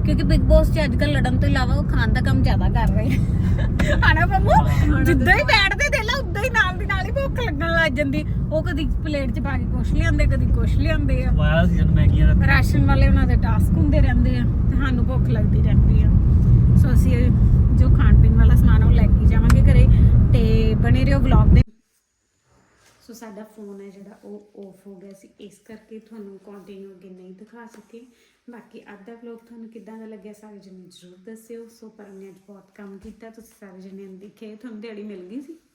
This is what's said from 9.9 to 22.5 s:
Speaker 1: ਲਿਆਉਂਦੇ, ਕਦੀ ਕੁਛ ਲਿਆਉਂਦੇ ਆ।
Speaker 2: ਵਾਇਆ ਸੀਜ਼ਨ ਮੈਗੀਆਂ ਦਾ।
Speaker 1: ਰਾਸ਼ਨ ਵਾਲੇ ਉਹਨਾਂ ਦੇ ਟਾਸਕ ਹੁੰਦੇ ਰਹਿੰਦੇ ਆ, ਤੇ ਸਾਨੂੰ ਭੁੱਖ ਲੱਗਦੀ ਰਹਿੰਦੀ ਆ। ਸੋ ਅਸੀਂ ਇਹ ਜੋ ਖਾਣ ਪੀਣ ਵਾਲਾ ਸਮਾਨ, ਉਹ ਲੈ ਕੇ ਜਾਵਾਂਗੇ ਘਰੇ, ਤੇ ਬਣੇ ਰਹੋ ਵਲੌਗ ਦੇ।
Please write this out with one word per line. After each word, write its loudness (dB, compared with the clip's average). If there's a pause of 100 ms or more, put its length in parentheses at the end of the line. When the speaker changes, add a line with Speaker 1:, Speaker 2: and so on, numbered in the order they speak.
Speaker 1:
ਲਿਆਉਂਦੇ, 0
ਕਦੀ -2
ਕੁਛ -2
ਲਿਆਉਂਦੇ -2
ਆ। -2
Speaker 2:
ਵਾਇਆ 0
ਸੀਜ਼ਨ 0
ਮੈਗੀਆਂ 2
ਦਾ। 2
Speaker 1:
ਰਾਸ਼ਨ 2
ਵਾਲੇ 4
ਉਹਨਾਂ 2
ਦੇ 0
ਟਾਸਕ 0
ਹੁੰਦੇ 2
ਰਹਿੰਦੇ 2
ਆ, -2 (260)
ਤੇ -2
ਸਾਨੂੰ -2
ਭੁੱਖ -2
ਲੱਗਦੀ 0
ਰਹਿੰਦੀ 4
ਆ। 2 (720)
ਸੋ 2
ਅਸੀਂ 2
ਇਹ 2 (480)
ਜੋ 2
ਖਾਣ 6
ਪੀਣ 4
ਵਾਲਾ 6
ਸਮਾਨ, 4
ਉਹ 4
ਲੈ 2
ਕੇ 2
ਜਾਵਾਂਗੇ 2
ਘਰੇ, 4 (460)
ਤੇ 0
ਬਣੇ 0
ਰਹੋ 0
ਵਲੌਗ 2
ਦੇ। 6 (1400)